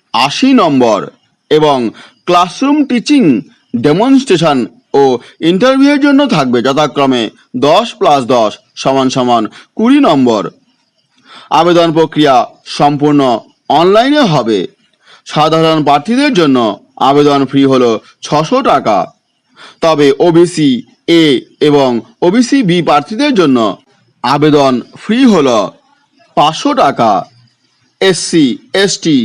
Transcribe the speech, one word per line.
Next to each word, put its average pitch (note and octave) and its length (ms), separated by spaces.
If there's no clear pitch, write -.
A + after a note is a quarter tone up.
আশি C#3 400
নম্বর C3 460
এবং D3+ 260
ক্লাসরুম F3+ 600
টিচিং B3+ 380
ডেমনস্ট্রেশন E3+ 760
ও C#3 100
ইন্টারভিউয়ের C4+ 540
জন্য C#4+ 220
থাকবে C3 340
যথাক্রমে C3 600
দশ D#3+ 320
plus E3+ 260
দশ A2 260
সমান C3+ 340
সমান B2 340
কুড়ি B3+ 240
নম্বর। C3 440
আবেদন E3+ 440
প্রক্রিয়া D3+ 420
সম্পূর্ণ D3 560
অনলাইনে A3 540
হবে। A2 260
সাধারণ D#3+ 580
প্রার্থীদের A3 500
জন্য D3 240
আবেদন C#3+ 360
ফি C#3 200
হল C3 180
ছশো D#3+ 400
টাকা, B2+ 360
তবে D3+ 260
ওবিসি E3 520
এ E3 160
এবং C#3+ 280
ওবিসি A#3 420
বি F3 180
প্রার্থীদের G#3+ 520
জন্য D3+ 240
আবেদন C#3+ 500
ফি A3 240
হল E3 240
পাঁচশো D#3+ 360
টাকা। B2+ 380
এসসি, F3 440
এসটি F3+ 520